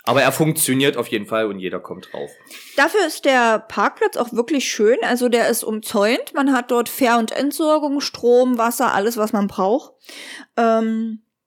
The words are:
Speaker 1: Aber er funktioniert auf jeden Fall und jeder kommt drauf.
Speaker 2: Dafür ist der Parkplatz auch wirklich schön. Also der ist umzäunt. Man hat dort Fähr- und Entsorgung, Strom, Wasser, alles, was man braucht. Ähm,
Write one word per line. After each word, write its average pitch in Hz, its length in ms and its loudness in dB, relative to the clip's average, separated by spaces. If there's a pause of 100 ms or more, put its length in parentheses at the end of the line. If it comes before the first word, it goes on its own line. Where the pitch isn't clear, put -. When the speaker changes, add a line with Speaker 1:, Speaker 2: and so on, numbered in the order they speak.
Speaker 1:
Aber 123 160 2
er 131 120 4
funktioniert 135 640 2
auf 120 100 -4
jeden 107 160 -4
Fall 110 220 -2
und 101 120 -6
jeder 92 220 -6
kommt 90 320 -16
drauf. 73 180 -10 (460)
Speaker 2:
Dafür 330 300 2
ist - 180 -8
der 240 360 2
Parkplatz - 580 -2
auch 233 160 -4
wirklich 233 360 -2
schön. 226 300 2
Also 247 300 0
der 233 180 2
ist 233 160 -2
umzäunt. 214 680 -2
Man 277 180 2
hat 240 180 -2
dort 240 200 0
Fähr- 240 280 2
und 220 140 -2
Entsorgung, 294 680 0
Strom, 247 560 2
Wasser, 233 340 0
alles, 220 240 0
was 214 160 -2
man 202 140 0
braucht. 196 480 -2 (640)
Ähm, 226 640 0 (240)